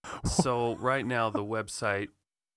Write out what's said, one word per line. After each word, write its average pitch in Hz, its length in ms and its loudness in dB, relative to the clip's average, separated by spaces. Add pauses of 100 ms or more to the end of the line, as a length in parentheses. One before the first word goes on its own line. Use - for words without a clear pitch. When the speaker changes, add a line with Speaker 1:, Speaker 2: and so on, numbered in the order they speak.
Speaker 1:
<laughs> - 220 -8
Speaker 2:
so 120 520 2
right 131 280 0
now 120 240 2
the 104 160 -2
website 104 640 -2 (480)